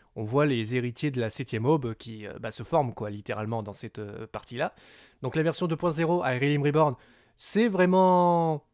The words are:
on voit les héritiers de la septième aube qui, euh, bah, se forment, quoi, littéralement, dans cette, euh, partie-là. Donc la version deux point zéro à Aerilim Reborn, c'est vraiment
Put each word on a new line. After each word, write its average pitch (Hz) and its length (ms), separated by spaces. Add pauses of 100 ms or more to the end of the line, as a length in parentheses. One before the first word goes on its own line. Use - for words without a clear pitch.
(180)
on 113 60
voit 131 220
les 120 300
héritiers 123 340
de 127 120
la 113 80
septième 117 360
aube 131 280
qui, 107 340
euh, - 100
bah, 113 140
se - 120
forment, 135 300
quoi, 104 160
littéralement, 107 540
dans 104 80
cette, 107 280
euh, 107 280
partie-là. 123 460 (480)
Donc 131 160
la 160 60
version 165 240
deux 160 100
point 170 160
zéro 165 280
à 131 140
Aerilim 143 260
Reborn, 147 340 (420)
c'est 226 320
vraiment 180 1040